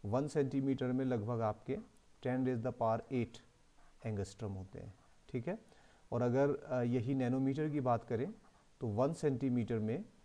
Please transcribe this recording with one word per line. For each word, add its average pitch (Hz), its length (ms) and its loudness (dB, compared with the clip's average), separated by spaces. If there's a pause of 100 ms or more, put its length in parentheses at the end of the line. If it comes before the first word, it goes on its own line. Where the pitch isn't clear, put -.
one 123 220 0
centimeter 135 580 0
में 127 200 0
लगभग 117 360 0
आपके 113 360 -2 (500)
ten 127 100 0
raise 127 240 2
the 123 120 -2
power 113 260 2 (120)
eight 120 300 -2 (640)
एंगस्ट्रॉम 107 480 -4
होते 95 260 -10
हैं। - 140 -14 (360)
ठीक 123 180 -4
है, 202 120 -4 (520)
और 120 100 0
अगर, 131 340 4
अ, 139 260 -2
यही 120 340 2
nanometer 135 540 0
की 147 100 0
बात 127 240 2
करें, 131 300 -2 (480)
तो 127 60 -2
वन 123 260 2
centimeter 123 680 0
में 117 260 -2 (200)